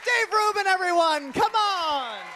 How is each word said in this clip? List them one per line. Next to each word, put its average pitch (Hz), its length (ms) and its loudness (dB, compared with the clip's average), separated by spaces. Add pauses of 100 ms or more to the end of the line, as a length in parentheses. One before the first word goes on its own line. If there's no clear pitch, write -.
Dave 466 280 0
Rubin, 415 340 2
everyone, 339 640 2
come 427 220 0
on! 311 800 -2